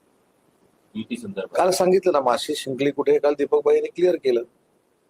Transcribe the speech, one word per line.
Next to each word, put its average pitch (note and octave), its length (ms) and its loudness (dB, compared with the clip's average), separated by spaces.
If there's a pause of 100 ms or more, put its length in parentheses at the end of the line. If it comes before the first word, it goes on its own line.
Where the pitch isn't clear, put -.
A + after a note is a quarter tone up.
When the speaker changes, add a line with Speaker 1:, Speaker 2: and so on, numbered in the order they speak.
(960)
Speaker 1:
युती A2 220 -8
संदर्भात? - 400 -10
Speaker 2:
काल F3+ 140 2
सांगितलं F#3 420 2
ना, C#3+ 80 4
माशी B2+ 340 0
शिंकली C3+ 360 -4
कुठे, C#3+ 280 0
काल D3 200 2
दीपक C#3+ 260 0
भाईंनी D3+ 240 2
क्लिअर F3 260 0
केलं. B2 280 0 (680)